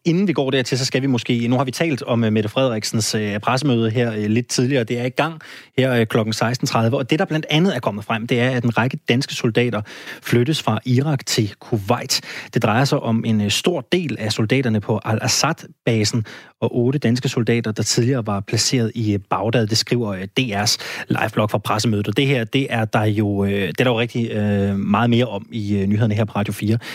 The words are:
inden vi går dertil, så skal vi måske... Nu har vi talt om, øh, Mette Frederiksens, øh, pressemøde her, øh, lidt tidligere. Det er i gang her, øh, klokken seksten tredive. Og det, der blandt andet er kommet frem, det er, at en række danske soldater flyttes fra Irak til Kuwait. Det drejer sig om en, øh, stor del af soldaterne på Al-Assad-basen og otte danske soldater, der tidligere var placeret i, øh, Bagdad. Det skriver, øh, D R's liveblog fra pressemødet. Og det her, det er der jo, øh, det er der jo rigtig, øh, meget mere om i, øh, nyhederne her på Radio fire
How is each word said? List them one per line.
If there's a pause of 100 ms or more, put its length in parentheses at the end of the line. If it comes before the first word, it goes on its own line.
inden
vi
går
dertil,
så
skal
vi
måske...
Nu
har
vi
talt
om,
øh,
Mette
Frederiksens,
øh,
pressemøde
her,
øh,
lidt
tidligere.
Det
er
i
gang (360)
her,
øh,
klokken
seksten
tredive.
Og
det,
der
blandt
andet
er
kommet
frem,
det
er,
at
en
række (100)
danske
soldater (400)
flyttes
fra
Irak
til
Kuwait. (320)
Det
drejer
sig
om
en,
øh,
stor
del
af
soldaterne
på
Al-Assad-basen (360)
og
otte
danske
soldater,
der
tidligere
var
placeret
i,
øh, (100)
Bagdad.
Det
skriver,
øh,
D
R's (320)
liveblog
fra
pressemødet.
Og
det
her,
det
er
der
jo,
øh,
det
er
der
jo
rigtig,
øh,
meget
mere
om
i,
øh,
nyhederne
her
på
Radio
fire (180)